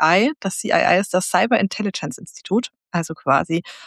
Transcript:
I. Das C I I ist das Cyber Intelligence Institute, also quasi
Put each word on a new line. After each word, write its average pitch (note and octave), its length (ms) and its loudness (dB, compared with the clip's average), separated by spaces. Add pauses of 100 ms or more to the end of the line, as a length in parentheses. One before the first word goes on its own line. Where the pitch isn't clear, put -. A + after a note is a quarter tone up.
I. G3 280 4 (100)
Das F#3+ 160 -4
C - 140 -4
I F3 260 4
I - 20 4
ist - 140 -6
das F3+ 160 0
Cyber A3 280 2
Intelligence - 600 -4
Institute, - 520 -4 (220)
also E3 220 -4
quasi D#3 480 0 (260)